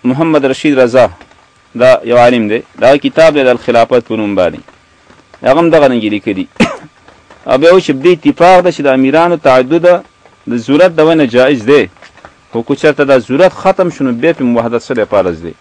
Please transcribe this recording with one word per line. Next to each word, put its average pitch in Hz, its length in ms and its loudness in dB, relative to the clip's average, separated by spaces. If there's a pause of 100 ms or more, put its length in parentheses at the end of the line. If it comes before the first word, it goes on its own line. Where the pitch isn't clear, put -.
محمد 143 400 -2
رشید 135 340 -2
رضا، 123 280 2 (680)
دا 127 160 2 (140)
یو 120 120 -2
عالم 120 320 2
دی، 113 120 -2 (200)
دا 131 160 2
کتاب 151 380 0
دی 139 100 -2
د 127 40 2
الخلافت 120 600 0
په 110 80 -6
نوم 104 200 -6
باندې، 85 240 -4 (840)
هغه 135 180 0
هم 170 100 0
دغه 151 180 2
رنګې 110 260 -2
لیکلي. 98 320 -6 (500)
<coughs> - 520 -20
او 131 100 0
بیا 160 120 4
وایي 185 160 4
چې 151 60 -2
په 135 120 -6
دې 180 80 4
اتفاق 170 480 2
ده 180 100 0
چې 151 120 -12
د 139 60 0 (100)
امیرانو 160 380 0
تعدد 139 500 0 (600)
د 120 100 -6
ضرورت 151 400 0
د 156 40 -2
وجې 165 200 2
نه 139 60 0
جایز 123 400 0
دی، 135 160 2 (720)
خو 117 100 -6
که 139 120 -6
چېرته 147 300 -2
دا 135 140 2
ضرورت 139 340 0
ختم 185 380 -2
شو، 143 140 -8
نو 127 80 -4
بیا 139 200 -2
پرې 120 240 -2
وحدت 117 260 -4
سره 113 220 -4
فرض 90 380 -4
دی. 85 180 -14